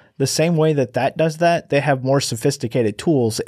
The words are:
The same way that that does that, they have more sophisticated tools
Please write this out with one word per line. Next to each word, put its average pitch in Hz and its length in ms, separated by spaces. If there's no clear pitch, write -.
The 135 120
same 165 280
way 156 160
that 135 200
that 120 240
does 156 220
that, 170 320
they 143 100
have 135 240
more 135 160
sophisticated 120 760
tools 127 500